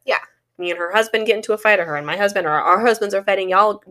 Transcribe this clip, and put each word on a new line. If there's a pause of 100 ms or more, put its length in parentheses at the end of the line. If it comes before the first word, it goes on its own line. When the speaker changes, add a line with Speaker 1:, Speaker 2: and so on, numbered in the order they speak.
Speaker 1:
Yeah. (360)
Speaker 2:
Me
and
her
husband
get
into
a
fight,
or
her
and
my
husband,
or
our
husbands
are
fighting,
y'all,